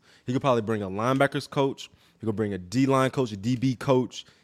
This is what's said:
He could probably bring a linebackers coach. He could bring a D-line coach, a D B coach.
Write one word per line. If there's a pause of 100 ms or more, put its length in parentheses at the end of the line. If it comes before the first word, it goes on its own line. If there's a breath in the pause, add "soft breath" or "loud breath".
(260)
He
could
probably
bring
a
linebackers
coach. (320)
He
could
bring
a
D-line
coach,
a
D
B
coach. (180)